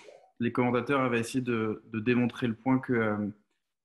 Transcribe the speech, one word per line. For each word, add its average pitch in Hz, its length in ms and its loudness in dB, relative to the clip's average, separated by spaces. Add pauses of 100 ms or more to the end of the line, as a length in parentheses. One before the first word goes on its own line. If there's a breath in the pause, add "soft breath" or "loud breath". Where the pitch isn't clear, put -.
(400 loud breath)
Les 117 120 0
commentateurs 123 500 2
avaient 120 180 2
essayé 117 240 -2
de, 110 480 -2
de 113 80 -4
démontrer 120 480 0
le 113 80 0
point 131 240 0
que, 131 140 -4
euh, 107 340 0 (580)